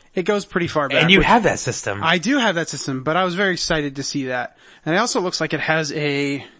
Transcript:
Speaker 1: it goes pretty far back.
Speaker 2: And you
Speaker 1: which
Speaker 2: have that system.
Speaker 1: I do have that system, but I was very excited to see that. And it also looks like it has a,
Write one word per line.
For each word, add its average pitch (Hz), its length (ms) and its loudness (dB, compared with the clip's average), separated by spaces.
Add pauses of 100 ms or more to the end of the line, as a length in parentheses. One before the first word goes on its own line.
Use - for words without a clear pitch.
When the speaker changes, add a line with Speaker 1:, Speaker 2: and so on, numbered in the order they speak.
(140)
Speaker 1:
it 190 100 -2
goes 202 220 0
pretty 170 220 -2
far 147 220 0
back. 135 140 4
Speaker 2:
And 165 80 4
you 196 80 8
Speaker 1:
which 151 80 4
Speaker 2:
have 214 160 6
that 131 140 2
system. 107 460 -4
Speaker 1:
I 165 140 4
do 226 200 0
have 220 180 2
that 165 120 -2
system, 135 360 -6
but 156 120 0
I 180 80 2
was 180 100 0
very 190 200 0
excited 151 420 -2
to 139 80 -6
see 139 220 -4
that. 127 320 -6 (280)
And 156 80 0
it 175 40 2
also 240 240 0
looks 180 180 -4
like 160 140 -2
it 151 80 -4
has 156 320 -2
a, 143 520 -2 (140)